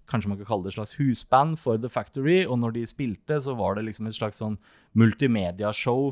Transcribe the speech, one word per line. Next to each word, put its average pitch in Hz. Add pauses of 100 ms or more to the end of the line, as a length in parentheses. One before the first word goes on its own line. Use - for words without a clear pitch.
kanskje 101
man 98
kan 101
kalle 101
det 95
et -
slags 107
husband 143
for 113
The 113
Factory, 151
og 123
når 117
de 117
spilte 139
så 135
var 95
det 110
liksom 110
et 110
slags 107
sånn 107 (400)
multimedia-show 110